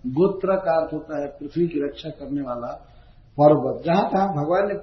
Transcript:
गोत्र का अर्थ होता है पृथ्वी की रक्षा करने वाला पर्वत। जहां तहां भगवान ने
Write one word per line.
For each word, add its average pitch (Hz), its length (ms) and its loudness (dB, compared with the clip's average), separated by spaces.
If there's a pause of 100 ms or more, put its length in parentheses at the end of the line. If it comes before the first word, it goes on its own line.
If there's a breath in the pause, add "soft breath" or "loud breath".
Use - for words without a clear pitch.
(120)
गोत्र 190 440 2
का 165 200 0
अर्थ 160 160 -2
होता 151 280 -6
है 143 60 -6 (120)
पृथ्वी 160 280 -2
की 147 140 -4
रक्षा 143 280 -8 (100)
करने 143 220 -6
वाला 123 300 -8 (680 soft breath)
पर्वत। 147 480 6
जहां 180 260 4
तहां 190 240 2
भगवान 170 320 0
ने 196 160 -4